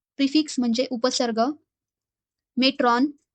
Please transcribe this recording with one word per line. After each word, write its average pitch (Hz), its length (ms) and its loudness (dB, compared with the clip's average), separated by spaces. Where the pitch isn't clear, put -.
प्रिफिक्स 277 420 0
म्हणजे 247 320 0
उपसर्ग. 240 500 -2
मेट्रॉन, 247 500 2